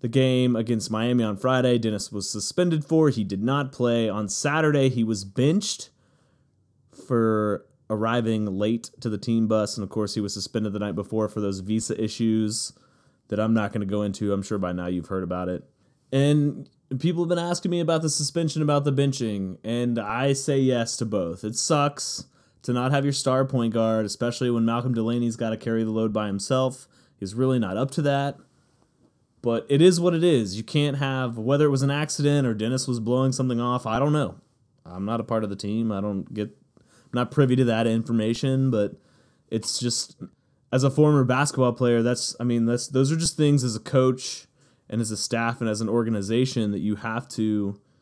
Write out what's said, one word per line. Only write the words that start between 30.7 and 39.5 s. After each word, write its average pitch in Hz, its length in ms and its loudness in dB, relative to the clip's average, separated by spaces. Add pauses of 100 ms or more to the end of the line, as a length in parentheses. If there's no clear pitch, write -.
have, 131 400 -2
whether 139 300 2
it 143 40 4
was 135 120 2
an 139 80 2
accident 143 560 2
or 113 80 0
Dennis 120 340 -2
was 123 100 -2
blowing 123 340 2
something 127 280 -2
off, 123 260 -2
I 113 120 -2
don't 147 140 2
know. 135 240 0 (500)
I'm 92 180 -8
not 117 160 -2
a 113 40 -4
part 113 200 -2
of 101 60 -4
the 98 60 -8
team. 110 360 -4
I 98 80 -4
don't 98 320 -4
get, 104 240 -6 (220)
I'm - 340 -20
not 123 180 -2
privy 131 260 4
to 131 80 4
that 117 220 2
information, 117 840 0
but 104 260 0 (540)